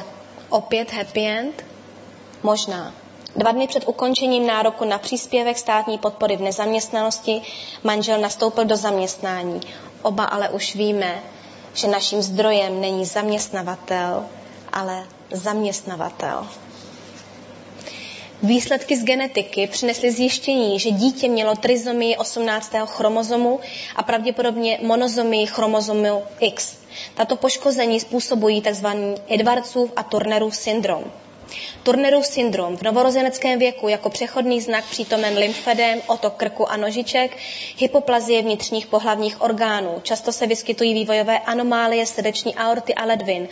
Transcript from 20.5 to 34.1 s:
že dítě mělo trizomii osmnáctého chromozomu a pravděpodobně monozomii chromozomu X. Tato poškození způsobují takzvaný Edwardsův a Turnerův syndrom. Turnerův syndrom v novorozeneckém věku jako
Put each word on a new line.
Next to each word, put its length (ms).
že 100
dítě 380
mělo 280
trizomii 600
osmnáctého 680
chromozomu 720
a 60
pravděpodobně 800
monozomii 640
chromozomu 760
X. 360
Tato 220
poškození 640
způsobují 600
takzvaný 540
Edwardsův 680
a 60
Turnerův 540
syndrom. 480
Turnerův 440
syndrom 500
v 60
novorozeneckém 760
věku 300
jako 220